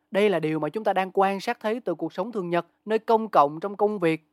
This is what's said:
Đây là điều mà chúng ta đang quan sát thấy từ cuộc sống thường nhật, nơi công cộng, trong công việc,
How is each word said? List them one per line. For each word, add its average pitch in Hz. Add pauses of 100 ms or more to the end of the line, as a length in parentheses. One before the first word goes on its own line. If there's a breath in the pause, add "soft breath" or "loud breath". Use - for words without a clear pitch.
(120)
Đây 202
là 170
điều 156
mà 151
chúng 220
ta 190
đang 190
quan 196
sát 233
thấy 226
từ 170
cuộc 160
sống 202
thường 185
nhật, 170 (200)
nơi 220
công 220
cộng, 151
trong 202
công 208
việc, 160 (120)